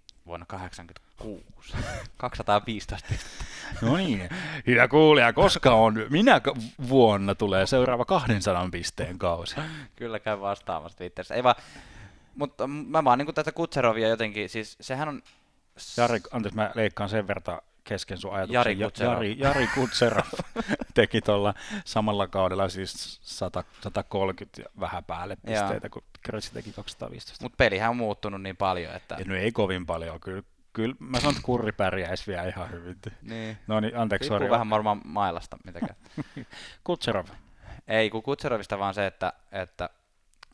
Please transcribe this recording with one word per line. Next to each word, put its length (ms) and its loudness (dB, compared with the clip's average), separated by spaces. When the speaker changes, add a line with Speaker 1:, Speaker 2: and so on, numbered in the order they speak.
Speaker 1:
vuonna 200 -12
kahdeksankymmentäkuusi. 1300 -14
<laughs> 180 -14
Kaksisataaviisitoista 920 -2
pistettä. 360 -6
Speaker 2:
No 140 4
niin, 320 0
hyvä 220 6
kuulija, 440 8
koska 420 6
on 200 8
minä 300 6
k-, 480 -4
vuonna 460 6
tulee 320 2
seuraava 380 2
kahdensadan 680 2
pisteen 480 -6
kausi? 380 -2
Speaker 1:
Kyllä 240 -8
käy 200 -4
vastaamassa 580 -6
Twitterissä. 360 -10
Ei 80 -2
vaan, 120 6
mutta 320 -4
mä 380 0
vaan 140 6
niinku 140 -4
tätä 200 -2
Kutserovia 560 2
jotenkin, 400 0
siis 320 -8
sehän 280 -4
on 140 -8
s- 200 -12
Speaker 2:
Jari, 220 4
anteeksi, 240 -4
mä 180 0
leikkaan 360 0
sen 160 0
verran 340 -4
kesken 340 -8
sun 160 -8
ajatuksen. 200 -2
Speaker 1:
Jari 240 4
Speaker 2:
Ja-, 80 0
Speaker 1:
Kutserov. 260 0
Speaker 2:
Jari, 260 -2
Jari 360 2
Kutserov 520 2
<laughs> 280 -6
teki 260 6
tuolla 340 2
samalla 420 0
kaudella 420 2
siis 540 -10
sata, 420 -6
satakolmekymmentä 800 -4
ja 40 -16
vähän 240 -6
päälle 320 -8
Speaker 1:
Joo. 160 0
Speaker 2:
pisteitä, 260 -4
kun 140 -16
Gretzky 300 -8
teki 180 -12
kaksisataaviisitoista. 720 -12
Speaker 1:
Mut 120 -10
pelihän 340 4
on 60 -2
muuttunut 460 -4
niin 140 -10
paljon, 380 -2
että 240 -12
Speaker 2:
Ja 60 -8
no 100 -4
ei 180 0
kovin 340 0
paljon, 340 -6
kyllä, 220 -10
kyllä 260 -2
mä 220 -4
sanon, 120 4
että 140 -4
kurri 260 0
pärjäisi 540 -2
vielä 220 -4
ihan 220 -8
hyvin. 260 -12
Speaker 1:
Niin. 440 -10
Speaker 2:
No 140 2
niin, 160 -2
anteeksi, 320 0
Speaker 1:
Riippuu 100 2
Speaker 2:
sori. 120 0
Speaker 1:
vähän 200 2
varmaan 340 2
mailasta, 600 -2
mitä 160 -12
käy. 440 -10
Speaker 2:
<laughs> 400 -20
Kutserov. 420 -2
Speaker 1:
Ei, 220 2
kun 120 -6
Kutserovista 560 -4
vaan 160 -2
se, 120 0
että, 260 -4
että 380 -8